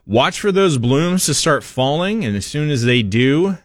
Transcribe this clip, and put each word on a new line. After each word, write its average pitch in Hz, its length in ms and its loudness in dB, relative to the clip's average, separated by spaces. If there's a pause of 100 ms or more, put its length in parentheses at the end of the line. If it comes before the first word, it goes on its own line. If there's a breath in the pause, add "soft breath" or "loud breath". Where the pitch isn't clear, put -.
watch 131 340 0
for 202 120 0
those 180 260 2
blooms 151 480 0
to 156 80 0
start 139 300 0
falling, 170 600 -2
and 107 120 -2
as 98 100 -4
soon 151 240 -4
as 131 140 -2
they 123 180 4
do 135 640 0